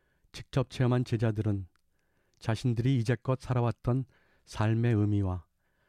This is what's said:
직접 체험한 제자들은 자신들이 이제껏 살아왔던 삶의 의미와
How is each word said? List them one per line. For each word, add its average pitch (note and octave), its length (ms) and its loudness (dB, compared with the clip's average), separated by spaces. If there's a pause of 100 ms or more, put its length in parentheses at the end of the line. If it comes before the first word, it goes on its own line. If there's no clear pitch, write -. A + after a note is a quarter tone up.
(320)
직접 - 380 -4
체험한 B2 340 2
제자들은 G#2+ 600 0 (720)
자신들이 A#2 600 0
이제껏 A#2+ 420 -2
살아왔던 A#2+ 640 -2 (420)
삶의 A2+ 480 0
의미와 G2+ 500 0 (440)